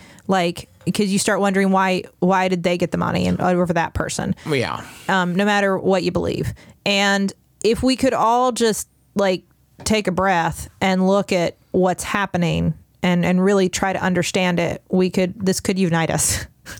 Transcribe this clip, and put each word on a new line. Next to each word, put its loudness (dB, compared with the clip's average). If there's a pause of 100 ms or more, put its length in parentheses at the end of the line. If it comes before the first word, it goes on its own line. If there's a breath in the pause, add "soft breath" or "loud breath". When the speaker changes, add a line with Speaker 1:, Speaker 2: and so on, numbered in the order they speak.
(260 loud breath)
Speaker 1:
Like, -2 (240)
'cause 0
you 0
start 0
wondering 2
why, 2 (160)
why 2
did -2
they 0
get -2
the -2
money -2
and 0
over 2
that 0
person? -4 (160)
Speaker 2:
Yeah. -2 (260)
Speaker 1:
Um, 0
no 2
matter 0
what 2
you -2
believe. -4 (320 loud breath)
And 2 (300)
if 2
we 2
could 2
all 2
just, 0 (260)
like, 0 (400)
take 0
a 0
breath 0 (140)
and 2
look 2
at 0 (140)
what's 0
happening -2 (280)
and, 2
and 2
really 2
try -2
to -4
understand 0
it, -4
we 2
could, -2
this -2
could -2
unite 0
us. -2
<laughs> -20 (240 loud breath)